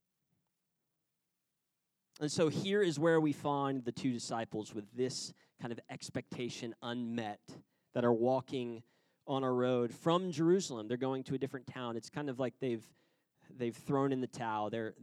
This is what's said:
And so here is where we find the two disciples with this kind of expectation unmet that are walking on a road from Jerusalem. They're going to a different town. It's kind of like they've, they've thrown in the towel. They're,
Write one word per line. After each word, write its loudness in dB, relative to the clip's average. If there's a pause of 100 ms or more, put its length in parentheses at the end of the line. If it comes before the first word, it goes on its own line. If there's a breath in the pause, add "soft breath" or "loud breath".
(2250)
And -2
so 4
here 2
is 2
where 6
we 4
find 0
the -2
two 0
disciples -6
with -6 (100)
this -2 (260 soft breath)
kind -8
of -8 (100)
expectation -8
unmet -4 (540)
that 2
are 8
walking 0 (420)
on 0
a 2
road 4
from 2
Jerusalem. 2
They're 0
going -2
to -4
a -2
different -4
town. -6
It's -8
kind -4
of -6
like 0
they've, -2 (720 soft breath)
they've -2
thrown 2
in 0
the -2
towel. -2
They're, -4